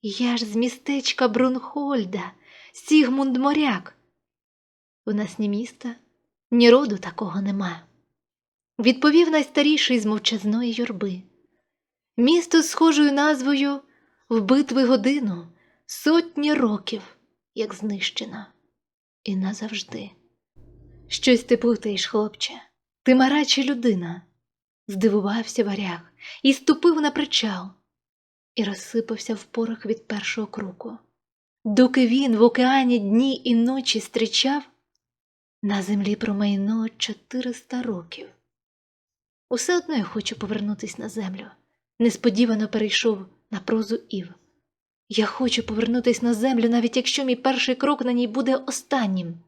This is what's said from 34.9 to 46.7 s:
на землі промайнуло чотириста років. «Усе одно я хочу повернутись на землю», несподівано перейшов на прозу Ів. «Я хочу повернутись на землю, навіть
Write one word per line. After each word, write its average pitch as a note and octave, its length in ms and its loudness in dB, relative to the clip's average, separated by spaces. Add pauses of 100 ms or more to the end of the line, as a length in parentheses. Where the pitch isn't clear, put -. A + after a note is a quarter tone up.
на G3+ 200 -2
землі G3+ 340 0
промайнуло G#3 760 -2
чотириста B3 920 -8
років. F3+ 460 -10 (1200)
«Усе F4 280 0
одно D#4+ 180 -4
я A3 80 0
хочу - 360 -8
повернутись G#3 580 -6
на A3 120 -10
землю», F#3+ 360 -10 (540)
несподівано A3 680 2
перейшов G#3 580 -2 (260)
на G3 80 -8
прозу A3 360 -2 (140)
Ів. F#3 240 -8 (760)
«Я G#3+ 160 0
хочу A#3 380 -2
повернутись A#3 580 0
на A#3+ 120 0
землю, A#3 360 2
навіть A#3 280 2